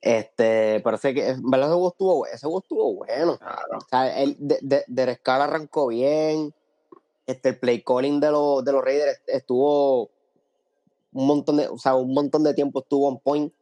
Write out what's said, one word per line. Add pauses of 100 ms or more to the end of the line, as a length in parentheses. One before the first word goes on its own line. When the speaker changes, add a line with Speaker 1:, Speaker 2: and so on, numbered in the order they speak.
Speaker 1:
Este,
pero
sé
que,
en
verdad,
ese
juego
estuvo,
ese
juego
estuvo
bueno.
Speaker 2:
Claro.
Speaker 1:
O
sea,
el,
de,
de,
Derek
Carr
arrancó
bien. (720)
Este,
el
play
calling
de
los,
de
los
Raiders
est-,
estuvo (1040)
un
montón
de,
o
sea,
un
montón
de
tiempo
estuvo
on
point